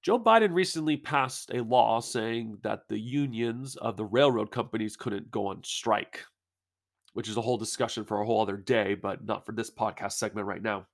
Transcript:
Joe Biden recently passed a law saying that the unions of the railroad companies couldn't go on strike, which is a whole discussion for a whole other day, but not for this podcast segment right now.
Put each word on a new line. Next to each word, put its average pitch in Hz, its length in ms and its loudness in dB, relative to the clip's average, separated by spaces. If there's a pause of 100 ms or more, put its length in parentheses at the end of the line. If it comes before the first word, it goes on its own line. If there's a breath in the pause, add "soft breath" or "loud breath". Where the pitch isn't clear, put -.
Joe 220 180 2
Biden 220 360 6
recently 160 420 2
passed 139 540 -2
a 123 120 -2
law 117 380 4
saying 113 640 -4
that 107 260 -4
the 110 100 -4
unions 123 760 -2
of 110 220 -4
the 107 80 -4
railroad 113 440 4
companies 110 460 -4
couldn't 101 340 -6
go 104 180 -2
on 95 160 -8
strike, - 600 -2 (880)
which 107 140 -6
is 107 80 -4
a 117 40 0
whole 120 160 0
discussion 110 480 -4
for 104 160 -2
a 104 60 -2
whole 110 160 2
other 98 140 -2
day, 101 380 2
but 98 300 -4
not 104 220 -4
for 110 60 -10
this 110 180 -6
podcast 101 440 -4
segment 104 340 -4
right 95 120 -6
now. 101 340 -4